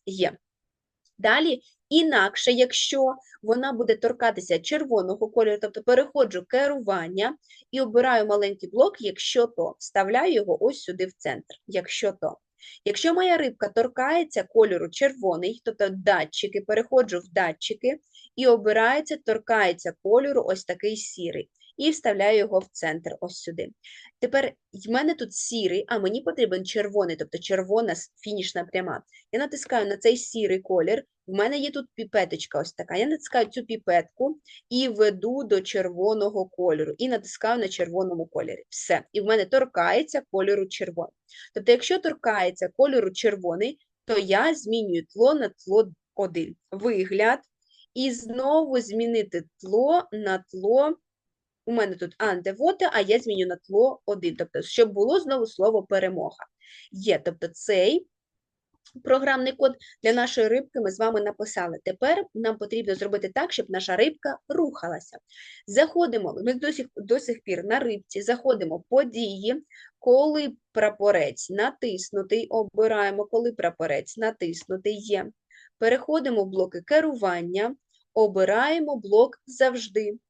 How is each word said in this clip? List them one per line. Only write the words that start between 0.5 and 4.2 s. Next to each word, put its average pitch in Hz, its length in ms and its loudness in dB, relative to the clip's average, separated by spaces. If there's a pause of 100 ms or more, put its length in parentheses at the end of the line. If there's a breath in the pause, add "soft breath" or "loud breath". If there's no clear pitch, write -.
Далі 247 440 2 (280 soft breath)
інакше, 262 640 2
якщо 262 640 2 (280 loud breath)
вона 247 300 0
буде 226 220 2
торкатися 220 640 0